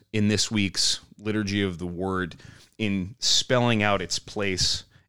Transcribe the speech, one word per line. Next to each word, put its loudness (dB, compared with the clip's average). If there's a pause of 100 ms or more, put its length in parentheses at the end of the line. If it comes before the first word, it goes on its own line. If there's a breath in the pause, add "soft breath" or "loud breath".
(120)
in 2
this 2
week's 0 (160)
Liturgy -2
of 0
the -6
Word -4 (420 loud breath)
in -2
spelling 2
out 2
its -4
place -2 (240 soft breath)